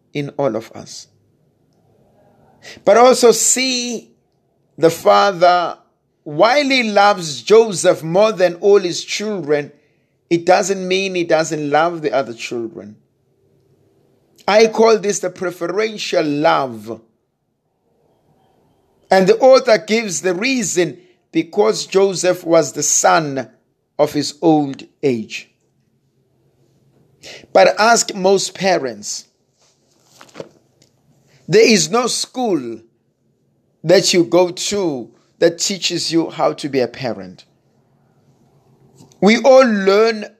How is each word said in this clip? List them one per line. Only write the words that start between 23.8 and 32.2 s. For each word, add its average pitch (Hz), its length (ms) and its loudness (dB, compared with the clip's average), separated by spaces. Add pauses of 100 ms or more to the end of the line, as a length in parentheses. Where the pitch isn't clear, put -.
of 147 160 0
his 147 280 -6
old 151 420 0 (200)
age. 120 480 -6 (2000)
But 190 280 2
ask 226 340 2
most 196 400 -2
parents. 135 720 -6 (2250)
There 202 200 4
is 175 220 2
no 233 180 -2
school 143 720 -6 (1040)